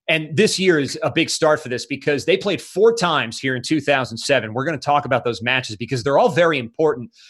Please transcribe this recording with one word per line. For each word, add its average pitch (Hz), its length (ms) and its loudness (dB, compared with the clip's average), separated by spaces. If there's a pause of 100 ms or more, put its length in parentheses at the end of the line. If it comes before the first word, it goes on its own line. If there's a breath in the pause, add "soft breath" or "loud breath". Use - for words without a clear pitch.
And 160 260 -2
this 196 240 2
year 180 200 4
is 139 240 -4
a 151 80 -2
big 165 180 0
start 151 320 2
for - 80 -12
this 120 160 -6
because 139 400 -2
they 185 140 2
played 190 240 -4
four 226 320 2
times 147 440 -2
here 135 160 -4
in 123 60 -6
two 156 180 0
thousand 127 380 0
seven. 113 380 0
We're 131 100 -4
gonna 156 140 -4
talk 147 260 0
about 127 180 0
those 113 200 -4
matches 123 340 -2
because 120 260 -4
they're 139 160 2
all 233 120 4
very 165 280 2
important. 123 520 -2 (200 soft breath)